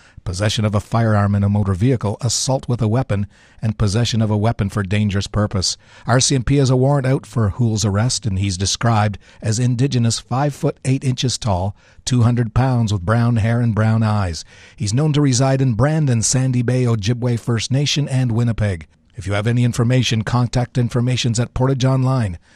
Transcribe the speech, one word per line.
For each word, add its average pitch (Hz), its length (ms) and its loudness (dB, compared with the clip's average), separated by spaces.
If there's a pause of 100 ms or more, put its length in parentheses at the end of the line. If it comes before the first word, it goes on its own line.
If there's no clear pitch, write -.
(260)
possession 104 400 -2
of 104 100 0
a 101 60 0
firearm 107 540 2
in 101 100 2
a 101 40 2
motor 101 240 2
vehicle, 107 460 0
assault - 480 -4
with 113 140 -2
a 110 60 0
weapon, 104 400 -2 (340)
and 110 160 -2
possession 110 440 0
of 110 80 0
a 104 60 0
weapon 104 320 0
for 101 160 -4
dangerous 101 440 0
purpose. 104 500 -2 (280)
R 120 140 2
C 139 160 2
M 123 80 -2
P 139 140 2
has 135 120 4
a 131 60 4
warrant 131 320 2
out 139 180 0
for 110 220 -2
Houle's 110 380 0
arrest, 107 400 0
and 95 140 -2
he's 98 180 -2
described 104 600 0 (240)
as 110 160 -2
Indigenous, 123 600 0
five 139 340 -2
foot - 300 -4
eight 135 220 0
inches 127 320 -2
tall, 98 400 -2 (260)
two 123 200 2
hundred 120 320 0
pounds, 120 360 2
with 90 140 -2
brown 117 320 2
hair 113 240 0
and 117 120 0
brown 110 300 2
eyes. 104 400 -2 (320)
He's 101 180 -4
known 147 200 2
to 147 80 2
reside 135 400 2
in 131 140 2
Brandon, 135 480 2
Sandy 127 400 0
Bay, 127 200 0
Ojibwe 117 560 -2
First 113 320 -4
Nation, 135 380 0
and 127 240 0
Winnipeg. 107 540 -2 (280)
If - 100 -12
you 95 80 -4
have 104 140 -2
any 120 160 2
information, 120 580 2
contact 123 560 -2
Information's 120 640 0
at - 160 -4
Portage 127 280 0
Online. 131 540 0 (180)